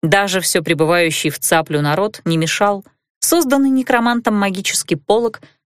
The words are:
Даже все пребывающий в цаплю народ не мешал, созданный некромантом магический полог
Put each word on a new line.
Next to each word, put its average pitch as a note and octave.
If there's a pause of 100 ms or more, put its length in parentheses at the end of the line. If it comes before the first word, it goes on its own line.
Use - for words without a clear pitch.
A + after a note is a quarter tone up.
Даже F#3+
все F3
пребывающий D#3+
в -
цаплю D#3
народ D#3
не E3
мешал, G3 (360)
созданный C#4
некромантом A#3+
магический G3
полог A3 (360)